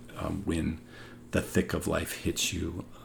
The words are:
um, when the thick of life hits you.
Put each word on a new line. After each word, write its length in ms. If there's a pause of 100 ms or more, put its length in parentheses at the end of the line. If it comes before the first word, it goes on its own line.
(180)
um, 260
when 340 (520)
the 100
thick 320
of 140
life 380
hits 280
you. 320 (200)